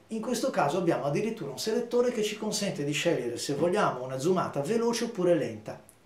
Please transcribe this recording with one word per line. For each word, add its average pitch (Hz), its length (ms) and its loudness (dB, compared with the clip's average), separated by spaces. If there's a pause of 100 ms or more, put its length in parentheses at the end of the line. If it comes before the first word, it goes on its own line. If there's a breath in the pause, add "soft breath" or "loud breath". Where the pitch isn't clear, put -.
In 220 120 -4
questo 254 300 0
caso 160 280 2
abbiamo 165 280 2
addirittura 180 460 -2
un - 80 -10
selettore 240 520 0
che 214 100 -2
ci - 160 -2
consente 190 460 -2
di 143 80 0
scegliere 131 460 0
se - 180 -4
vogliamo 165 480 2
una 131 160 -6
zoomata 156 400 0
veloce 226 460 0
oppure 175 300 4
lenta, 117 560 -4 (140)